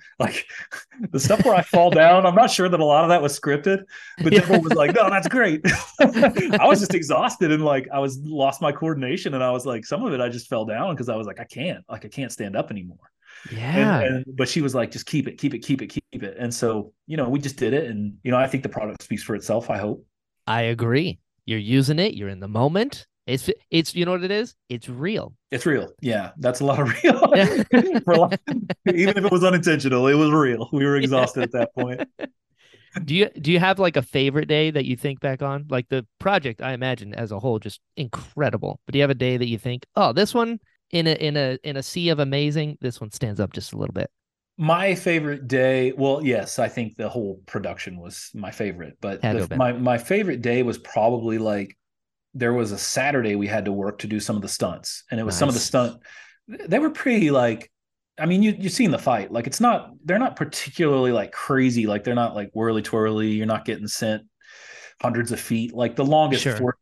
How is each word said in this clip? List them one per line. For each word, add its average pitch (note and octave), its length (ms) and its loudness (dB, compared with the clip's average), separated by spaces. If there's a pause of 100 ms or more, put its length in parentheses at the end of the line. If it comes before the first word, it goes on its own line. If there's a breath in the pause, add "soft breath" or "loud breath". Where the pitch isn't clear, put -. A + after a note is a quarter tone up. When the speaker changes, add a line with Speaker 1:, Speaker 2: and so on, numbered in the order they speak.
Speaker 1:
<laughs> - 120 -20
Like, - 280 -4 (640 loud breath)
the C#3 80 -4
stuff - 260 4
where A#3 100 6
I F3 80 6
fall F3+ 280 6
Speaker 2:
<laughs> D#3+ 120 8
Speaker 1:
down, F3+ 240 10
I'm F3 80 4
not A#3 160 8
sure F#3 180 2
that F3 100 2
a D#3 60 4
lot D3 200 6
of E3 40 4
that F3 140 6
was C#3+ 180 -2
scripted, F#3+ 440 0 (380 loud breath)
but D#3+ 100 4
Speaker 2:
Yeah. G3+ 80 10
Speaker 1:
Deborah F3+ 200 6
was D#3+ 140 2
like, D#3 200 4
"No, G#3+ 160 6
that's F#3+ 180 0
great." G3 340 2 (220)
<laughs> - 160 -12
I B3+ 680 4
was C#4 120 8
just F#3+ 140 -2
exhausted E3 560 0
and, D#3 140 2
like, C3+ 280 0
I C#3 80 -2
was, C3+ 220 -4
lost C#3+ 380 -2
my D3+ 100 2
coordination. D3+ 640 -4
And C3 80 0
I B2+ 80 2
was B2 160 -2
like, A#2 200 -4
some F#3 180 -4
of G#3 80 -2
it, B2+ 80 -2
I A#2+ 80 0
just A#2+ 200 -10
fell A2 180 -2
down C3+ 300 -4
'cause A#2+ 120 -6
I A2+ 80 -4
was A2 100 -6
like, G2+ 140 -14
"I A#2 40 -14
can't, B2+ 440 -10
like, A2 160 -14
I G#2 40 -18
can't B2 220 -10
stand G2+ 240 -10
up - 160 -4
anymore." F2+ 400 -14 (400 loud breath)
And, A2+ 80 -10
Speaker 2:
Yeah. E3+ 440 2
Speaker 1:
and, C3 220 -2 (120)
but B2+ 120 0
she E3+ 120 -2
was C3+ 140 0
like, A2+ 180 0
"Just - 140 -12
keep D#3 200 -2
it, - 120 -10
keep C3+ 160 -2
it, A2 60 -6
keep C3+ 220 -2
it, G2 60 -10
keep - 340 -10
it." G2 160 -10
And A#2 160 -6
so, A2 380 -2 (140)
you D#3 100 -8
know, B2+ 140 -2
we C#3+ 100 0
just C#3+ 160 -8
did A#2 160 0
it. C#3+ 180 -2
And, G#2 320 -6
you B2 80 -4
know, B2 60 4
I C3 100 4
think C3 160 -2
the G#2+ 60 -6
product G#2+ 340 -8
speaks G#2 220 -8
for G#2+ 100 -4
itself, A2 360 -2
I G#2+ 80 -2
hope. G#2 280 -6 (400)
Speaker 2:
I A#2 160 0
agree. A#2 560 0 (280)
You're A2 120 -4
using C3 400 2
it. G#3+ 160 0
You're G2+ 140 -8
in F#2+ 120 -10
the G2 80 -10
moment. D3+ 580 0 (200)
It's, B2+ 220 -4 (220)
it's, E3 240 0
you F3 100 0
know F3+ 80 0
what F3+ 120 -2
it F#3+ 80 -2
is? G#3+ 220 -4 (140)
It's B2 200 -10
real. D3+ 460 -6 (160)
Speaker 1:
It's C3+ 140 -6
real. C3 240 2 (120)
Yeah, G#2+ 380 -2
that's B2 220 0
a C#3 40 0
lot C#3 160 2
of C3 80 2 (140)
real. - 180 6
<laughs> C#4+ 800 4
Speaker 2:
<laughs> - 40 -18
Speaker 1:
For F3 100 4
a E3 40 6
lot, F3+ 220 2 (460)
even F#3+ 300 2
if F#3+ 80 0
it G3+ 60 2
was F3+ 140 4
unintentional, C#3 640 4
it C#3+ 60 6
was D3+ 160 6
real. B2+ 420 2
We C#3 120 2
were C#3+ 120 2
exhausted C3 480 2
at B2 80 -6
that A#2 220 -2
point. B2 280 -6 (160)
Speaker 2:
<laughs> - 120 -12 (760 soft breath)
Do C#3+ 80 -2
you, G3+ 160 2 (100)
do D3 100 -2
you F3 80 4
have, F#3+ 200 2
like, F3 180 2
a C3 60 2
favorite C#3 460 0
day D#3 220 2
that D3 140 -2
you B2 120 -4
think C3+ 240 -8
back C3+ 200 -4
on? C#3+ 300 -6
Like, B2+ 180 -4
the B2+ 180 -4 (120)
project, D3+ 420 -2
I C3 140 -6
imagine, A#2+ 400 -6
as A2 180 -8
a G2 60 -8
whole, A#2 200 -2
just G2+ 220 -12 (160)
incredible. A#2 880 -6
But C3 80 -10
do C3+ 60 2
you C#3+ 40 4
have C#3+ 60 4
a C#3 60 0
day B2+ 240 -2
that B2 100 -2
you A2+ 80 -2
think, B2 300 -8 (100)
"Oh, F#3 160 4
this - 220 0
one A#3 260 0 (300)
in E3 160 0
a, D#3+ 60 2
in D3 260 -2
a, C3 260 -2
in C#3+ 140 -6
a C3+ 40 -8
sea E3+ 280 -4
of D3+ 80 0
amazing, D3 640 -2
this B2+ 180 -6
one A2 100 -12
stands G#2+ 300 -6
up F#2+ 140 -2
just - 180 -10
a G#2 60 -10
little G2 160 -6
bit"? F#2 160 -6 (480)
Speaker 1:
My F3 360 2
favorite D3+ 540 -2
day, C3 440 2
well, C#3 300 0
yes, A#2 360 -2
I A2+ 100 0
think A2+ 280 -8
the G#2+ 120 -8
whole G2 380 -8
production F#2 520 -10
was - 360 -18
my F#2+ 160 -12
favorite, F2 500 -10
but G2 240 -8
Speaker 2:
Had A2 80 0
to - 40 -2
Speaker 1:
the, G#2+ 40 -2
Speaker 2:
have F2 80 -4
been. - 100 -4
Speaker 1:
my, B2 140 2
my B2 240 0
favorite E3+ 460 -2
day A#2+ 200 0
was A#2 140 -2
probably, A2+ 600 0
like, G#2 400 -4 (560)
there A#2+ 180 0
was A2+ 200 0
a F#2+ 60 -8
Saturday B2+ 580 0
we G2+ 100 -2
had G#2 200 -2
to G2+ 60 -2
work G2+ 260 -4
to - 80 -10
do G#2+ 140 -4
some G#2+ 160 -4
of G2+ 60 -4
the G2+ 60 -10
stunts. - 600 -8
And A2 100 -4
it A2+ 40 -4
was G2 120 -4
some C#3+ 120 2
of B2 60 0
the A#2 40 -2
Speaker 2:
Nice. A2 80 -2
Speaker 1:
stunt, B2 360 -2 (460 loud breath)
they A#3+ 300 -2
were D#4 120 2
pretty, A3 400 2
like, A#2+ 400 2 (480)
I D#3+ 80 -2
mean, F#3 160 4
you, G#3+ 160 4
you've F#3+ 140 -4
seen A#3+ 180 2
the - 80 0
fight. G#2+ 340 0
Like, B2 140 -4
it's C3+ 140 -6
not, A3+ 300 2 (140)
they're F3+ 140 0
not B3+ 180 -2
particularly, C#3 760 0
like, G#2 200 -2
crazy. B2+ 540 0
Like, G#2 180 -2
they're B2 100 -2
not, A#2+ 200 0
like, G2+ 180 -8
whirly A2 300 0
twirly. A2 480 0
You're G#2+ 160 -2
not G#2+ 180 -2
getting G#2+ 220 -6
sent A2 380 -4 (760 loud breath)
hundreds A#2+ 320 -2
of G#2+ 80 -6
feet. A#2 340 -4
Like, A#2 220 -2
the C#3 80 0
longest D3 380 4
Speaker 2:
Sure. B2 140 0
Speaker 1:
for-, B2 260 -2